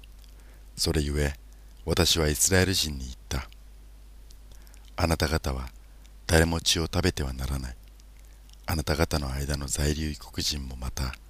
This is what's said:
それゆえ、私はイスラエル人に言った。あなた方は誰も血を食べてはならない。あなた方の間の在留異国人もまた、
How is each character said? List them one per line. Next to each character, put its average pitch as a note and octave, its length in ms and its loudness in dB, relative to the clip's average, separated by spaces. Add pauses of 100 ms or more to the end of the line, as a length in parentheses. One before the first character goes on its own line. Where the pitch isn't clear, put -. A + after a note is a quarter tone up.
(760)
そ E2 160 0
れ D#2 80 4
ゆ D2 180 0
え、 C#2+ 140 2 (500)
私 E2+ 340 4
は D#2 120 4
イ D2+ 60 2
ス - 180 2
ラ F#2 80 6
エ F#2 60 6
ル F#2+ 60 0
人 D#2 240 -2
に - 20 -8
言 B1+ 100 -8
っ - 20 -10 (160)
た。 - 220 -4 (1500)
あ F2 100 2
な E2 120 2
た D#2 100 2
方 D2 260 0
は C2 140 -6 (600)
誰 E2 180 8
も E2 160 0
血 - 180 2
を D#2+ 60 2
食 F2 160 0
べ F2 100 4
て D#2 120 -4
は C2 100 -4
な C2 120 -6
ら C2+ 140 -2
な B1 120 -8
い。 - 40 -14 (920)
あ D#2+ 120 -2
な D2+ 80 -2
た D#2 100 2
方 D#2 240 2
の C#2 100 -2
間 C#2 280 -2
の C#2 100 -6
在 D2 260 2
留 D#2 160 -2
異 D2 60 -6
国 - 260 -8
人 C#2+ 240 -2
も B1+ 120 -10
ま B1+ 140 -6
た、 B1+ 220 -4 (160)